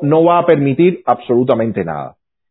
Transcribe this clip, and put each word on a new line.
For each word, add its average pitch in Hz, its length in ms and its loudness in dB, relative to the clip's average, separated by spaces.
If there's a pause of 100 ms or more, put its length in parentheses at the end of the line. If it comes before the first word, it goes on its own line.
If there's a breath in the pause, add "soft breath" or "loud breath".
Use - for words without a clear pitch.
no 156 220 2
va 170 160 2
a 170 60 -2
permitir 156 600 2
absolutamente 117 800 -2
nada. 76 340 -10 (340)